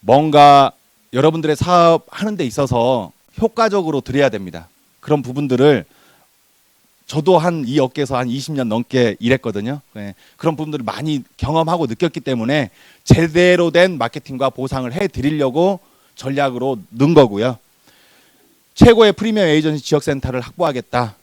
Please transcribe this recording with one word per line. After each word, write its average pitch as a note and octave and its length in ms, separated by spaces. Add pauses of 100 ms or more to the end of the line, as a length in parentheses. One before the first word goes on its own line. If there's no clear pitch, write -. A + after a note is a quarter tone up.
뭔가 C#3+ 720 (400)
여러분들의 D3+ 440
사업 E3+ 540
하는 G#3 260
데 E3+ 80
있어서 B2 680 (280)
효과적으로 G3 600
드려야 C3+ 280
됩니다. F2+ 400 (320)
그런 D3 220
부분들을 B2+ 640 (1200)
저도 D#3 320
한 D#3+ 280
이 C3+ 120
업계에서 C3+ 380
한 B2 120
이십 C3+ 260
년 C3 160
넘게 A#2 500
일했거든요. A#2+ 640 (100)
네, G2+ 220 (240)
그런 A3+ 180
부분들을 D3+ 280
많이 C3 380 (140)
경험하고 D#3+ 500
느꼈기 D#3 340
때문에 B2+ 500 (340)
제대로 F3 680
된 E3+ 280
마케팅과 C3 520
보상을 C3 400
해드리려고 D#3 880 (360)
전략으로 C3+ 640 (120)
넣은 C3+ 220
거고요. A#2+ 460 (1160)
최고의 A3 380
프리미엄 G#3+ 360
에이전시 D3+ 360
지역센터를 C3+ 560
확보하겠다. B2 840